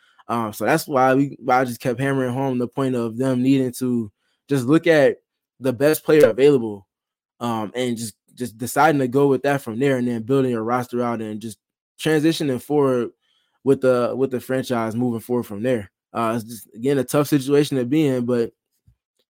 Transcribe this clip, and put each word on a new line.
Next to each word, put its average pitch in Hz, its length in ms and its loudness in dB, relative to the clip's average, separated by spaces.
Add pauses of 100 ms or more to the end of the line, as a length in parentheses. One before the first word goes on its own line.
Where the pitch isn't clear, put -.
(280)
Um, 113 240 -4
so 107 120 -6
that's 151 220 0
why 131 280 2
we, 139 260 0
why 127 200 2
I 139 40 2
just 120 160 -8
kept 123 200 -4
hammering 135 320 -2
home 131 260 -4
the 120 100 -2
point 131 260 -4
of 117 220 -4
them 127 260 0
needing 131 300 2
to 120 400 -4 (360)
just 131 180 0
look 160 200 2
at 139 320 4 (420)
the 127 120 -2
best 147 320 0
player 147 240 6
available, 113 580 2 (540)
um, 113 340 -6
and 123 220 -4
just, 113 180 -10 (200)
just 113 240 -10
deciding 143 420 2
to 127 80 0
go 139 180 4
with 131 160 2
that 139 180 0
from 110 180 -8
there, 135 180 2
and 123 120 -2
then 117 140 -4
building 131 280 0
your 113 140 -2
roster 120 380 -2
out 117 180 -4
and 107 200 -10
just 110 180 -14 (400)
transitioning 156 640 0
forward 131 500 0 (540)
with 135 180 2
the, 120 340 2
with 135 140 -2
the 123 100 -4
franchise 120 560 -4
moving 120 240 -2
forward 120 240 -4
from 104 180 -10
there. 117 280 -2 (220)
Uh, 113 240 -2
it's 110 80 -6
just, - 300 -18
again, 135 240 -2
a 127 60 -2
tough 147 240 0
situation 143 480 2
to 127 80 0
be 147 220 2
in, 127 180 0
but, 120 260 0 (800)